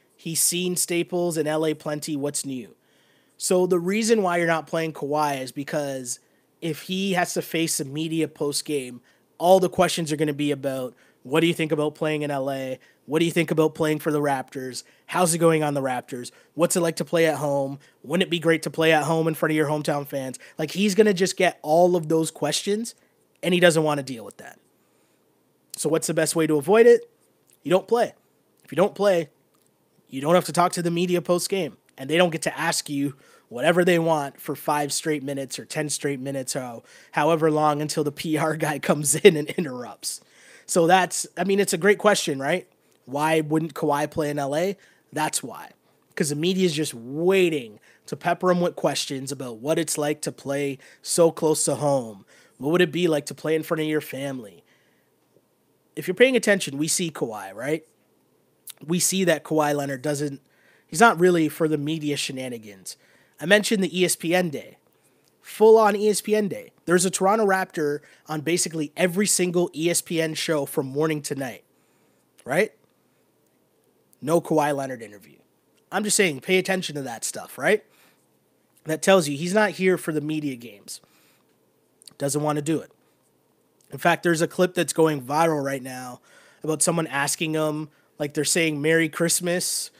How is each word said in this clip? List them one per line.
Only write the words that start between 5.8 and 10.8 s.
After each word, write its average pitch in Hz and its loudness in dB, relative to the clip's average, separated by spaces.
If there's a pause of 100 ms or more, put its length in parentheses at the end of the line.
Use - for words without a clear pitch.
if 160 -8
he 190 -4
has 175 0
to 175 -4
face 165 -2
the 151 -6
media 156 -2
post-game, 139 -6 (380)
all 185 8
the 180 2
questions 165 0
are 151 -2
gonna 151 0
be 143 -2
about, 135 -6 (280)